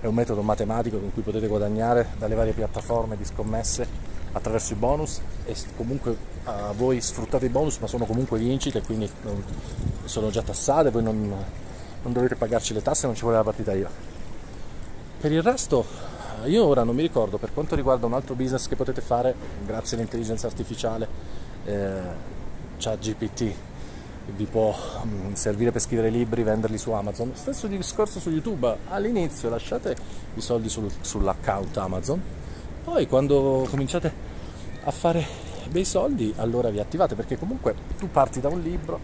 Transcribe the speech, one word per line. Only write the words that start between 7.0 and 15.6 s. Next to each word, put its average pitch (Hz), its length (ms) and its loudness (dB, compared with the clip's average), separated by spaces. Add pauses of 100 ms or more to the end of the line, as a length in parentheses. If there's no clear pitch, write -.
sfruttate 123 460 0
i - 20 2
bonus, 139 300 2
ma - 100 -4
sono 120 160 0
comunque 117 340 2
vincite, 123 440 0
quindi 110 280 -2 (120)
non, 101 200 -4 (600)
sono 107 260 0
già 107 120 2
tassate, 143 480 4
voi 117 120 2
non, 107 320 0 (680)
non 120 100 -4
dovete 123 240 4
pagarci 113 380 2
le 104 80 0
tasse, 143 240 2
non 117 100 0
ci - 60 -4
vuole 113 160 6
la 110 40 8
partita 107 320 0
iva. 95 160 0 (1300)
Per 151 120 2
il 165 100 4
resto, 160 420 4 (600)